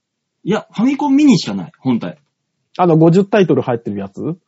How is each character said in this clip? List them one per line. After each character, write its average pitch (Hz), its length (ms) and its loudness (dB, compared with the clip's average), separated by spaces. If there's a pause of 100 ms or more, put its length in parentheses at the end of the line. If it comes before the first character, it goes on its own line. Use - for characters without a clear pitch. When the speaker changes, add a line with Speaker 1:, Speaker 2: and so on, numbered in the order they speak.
(420)
Speaker 1:
い 165 80 -8
や、 190 220 -4
フ 196 100 -4
ァ 240 40 2
ミ 277 100 0
コ 294 140 -2
ン 269 60 2
ミ 302 80 4
ニ 240 140 6
し - 80 -6
か 104 80 -8
な 90 140 -10
い、 - 100 -20
本 123 200 -2
体。 - 200 -10 (600)
Speaker 2:
あ 180 80 2
の、 160 120 4
五 165 120 6
十 190 140 2
タ 208 160 0
イ 180 60 4
ト 151 80 0
ル 127 80 -2
入 123 140 -4
っ - 20 -8
て - 120 -10
る 101 80 -8
や 98 100 -10
つ？ 98 120 -16 (280)